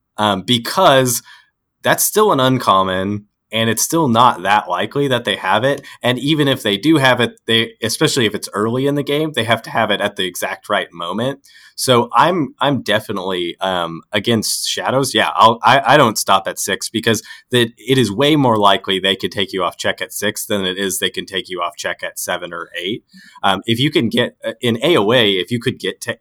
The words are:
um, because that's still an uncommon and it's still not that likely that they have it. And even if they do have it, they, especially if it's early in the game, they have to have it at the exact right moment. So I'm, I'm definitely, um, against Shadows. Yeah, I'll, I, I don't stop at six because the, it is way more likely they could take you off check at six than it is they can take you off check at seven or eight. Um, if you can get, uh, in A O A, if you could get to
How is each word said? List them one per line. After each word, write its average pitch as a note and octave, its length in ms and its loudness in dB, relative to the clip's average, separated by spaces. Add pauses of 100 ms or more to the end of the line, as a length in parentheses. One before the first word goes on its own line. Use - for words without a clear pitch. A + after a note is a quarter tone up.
(180)
um, G#2 240 0
because C3 840 2 (580)
that's B2 220 0
still G#3 300 2
an C#3 80 2
uncommon G2+ 840 0 (240)
and A2+ 180 0
it's A2 140 -2
still D#3+ 260 0
not A#2 320 4
that G2+ 260 2
likely G#2 400 -2
that B2 160 -2
they G2 140 0
have G2+ 260 0
it. C#3 220 -2 (160)
And B2 180 0
even C#3+ 300 2
if C3 120 -2
they G2+ 160 0
do D3+ 200 4
have B2+ 240 4
it, A#2 240 -2
they, A2+ 360 0
especially C#3+ 440 0
if G#2 100 0
it's - 180 -10
early A2+ 320 -2
in C#3+ 100 0
the C#3+ 80 -2
game, D3 280 -2
they A#2+ 140 -2
have A#2 160 0
to - 80 -16
have A2 220 0
it F#2+ 100 0
at G2+ 160 -2
the F#2+ 80 -2
exact F#2+ 420 -8
right G2 240 -2
moment. G2+ 560 -6 (280)
So A#2+ 360 2
I'm, D3 480 2
I'm C3+ 220 0
definitely, F#2+ 800 -4
um, F2 400 -4 (100)
against A2 560 -2
Shadows. A#2 460 -2
Yeah, G#2 220 2
I'll, A2+ 260 4
I, B2+ 320 4
I D3+ 40 8
don't A#2 200 4
stop G2 300 0
at F2+ 120 -4
six - 300 -4
because A2 320 0 (280)
the, A#2+ 280 2
it C3+ 200 0
is A2 140 2
way C#3 240 2
more B2+ 220 4
likely G2 420 2
they G2 160 0
could F#2+ 160 -6
take G2 220 -6
you F#2 100 -2
off E2 140 -4
check - 240 -4
at F#2 100 -10
six - 360 -6
than G2+ 180 -2
it F#2 120 -4
is G2 220 -4
they F#2+ 120 -2
can F#2 140 -8
take F#2+ 220 -8
you F2+ 140 -8
off E2+ 160 -6
check F2+ 260 -8
at F2 160 -10
seven F2 320 -6
or E2+ 260 -12
eight. F2+ 280 -8 (380)
Um, F#2+ 220 0
if A2+ 140 0
you C#3+ 120 0
can B2+ 180 2
get, A#2+ 340 -2
uh, A2+ 160 -6
in A2+ 240 -2
A D#3+ 140 2
O G#2+ 160 2
A, A2 200 4
if F2+ 180 -4
you A#2+ 100 -2
could G#2+ 180 -4
get - 220 -8
to - 200 -8